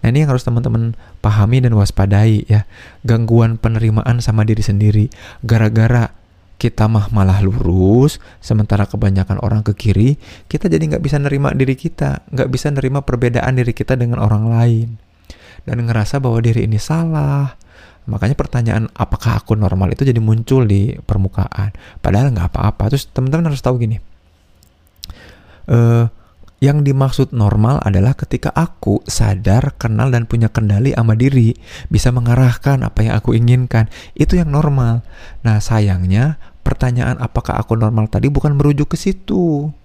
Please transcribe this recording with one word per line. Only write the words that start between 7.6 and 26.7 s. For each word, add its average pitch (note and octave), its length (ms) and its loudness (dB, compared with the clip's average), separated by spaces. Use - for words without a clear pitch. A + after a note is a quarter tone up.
sementara G#2 480 0
kebanyakan G2 560 -2
orang G#2 240 -2
ke G#2 80 -2
kiri, A2 400 2
kita E3 240 -2
jadi D#3+ 240 0
nggak E3+ 80 -4
bisa C#3+ 160 0
nerima C#3+ 320 -2
diri C3+ 240 0
kita, - 560 -6
nggak C3 200 -2
bisa C#3+ 200 -2
nerima C#3 320 -2
perbedaan B2 560 0
diri A#2+ 160 -2
kita C3 240 -2
dengan A#2+ 240 -2
orang G#2+ 240 0
lain. A#2 400 2
Dan A#2+ 160 -4
ngerasa A#2 400 -2
bahwa A#2 160 0
diri A#2 240 0
ini A2 160 0
salah. D3 760 -2
Makanya A#2 280 -2
pertanyaan, A2+ 600 -2
"Apakah - 440 -2
aku - 160 -2
normal?" F#2+ 400 0
itu - 80 -4
jadi B2 160 2
muncul A2+ 480 2
di G2+ 240 2
permukaan. F#2+ 680 -2
Padahal A#2+ 280 2
nggak F2+ 200 -2
apa-apa. - 400 -2
Terus C#3 200 -4
teman-teman C#3+ 400 -2
harus C3 120 -6
tahu B2+ 160 0
gini. A2 200 -2
Eh, A#2 380 2
yang C#3+ 240 2